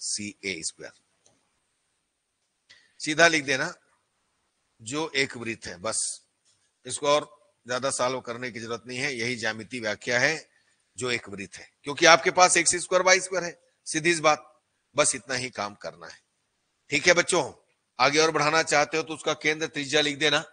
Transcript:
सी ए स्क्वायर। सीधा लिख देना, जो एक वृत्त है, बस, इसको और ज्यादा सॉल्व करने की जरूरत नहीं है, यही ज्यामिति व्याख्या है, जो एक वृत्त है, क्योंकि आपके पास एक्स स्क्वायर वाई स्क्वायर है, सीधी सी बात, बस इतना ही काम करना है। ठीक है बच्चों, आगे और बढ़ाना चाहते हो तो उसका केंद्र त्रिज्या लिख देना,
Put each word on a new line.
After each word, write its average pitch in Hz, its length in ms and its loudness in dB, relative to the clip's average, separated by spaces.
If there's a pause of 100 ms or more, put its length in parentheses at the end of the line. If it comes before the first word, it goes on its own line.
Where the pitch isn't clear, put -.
सी 104 340 -8 (100)
ए 92 200 -6
स्क्वायर। 67 280 -12 (2000)
सीधा 156 280 4
लिख 160 160 2
देना, 139 280 -2 (1080)
जो 143 360 -6
एक 135 200 0
वृत्त 113 300 -10
है, 98 120 -12
बस, 107 200 -6 (880)
इसको 127 220 -4
और 147 200 2 (380)
ज्यादा 127 260 -2
सॉल्व 127 280 -2
करने 120 300 -10
की 113 100 -12
जरूरत 113 260 -8
नहीं 123 120 -10
है, 139 160 -4
यही 120 220 -4
ज्यामिति 110 440 -8
व्याख्या 110 400 -2
है, 151 280 0 (500)
जो 123 120 -4
एक 117 180 -4
वृत्त 98 280 -12
है, - 120 -20 (160)
क्योंकि 143 220 0
आपके 165 260 6
पास 180 240 4
एक्स 170 200 2
स्क्वायर 180 280 0
वाई 185 160 6
स्क्वायर 180 240 -6
है, 170 140 -10 (280)
सीधी 160 280 0
सी 160 60 -4
बात, 151 300 2 (460)
बस 147 180 2
इतना 131 200 -8
ही 123 160 -6
काम 101 260 -6
करना 82 300 -14
है। - 140 -20 (680)
ठीक 143 160 0
है 175 80 8
बच्चों, 165 380 0 (460)
आगे 139 200 4
और 160 120 4
बढ़ाना 156 340 2
चाहते 147 320 2
हो 160 60 -2
तो 160 120 -12
उसका 151 220 -4
केंद्र 156 320 -2
त्रिज्या 143 320 -2
लिख 147 180 -2
देना, 151 340 0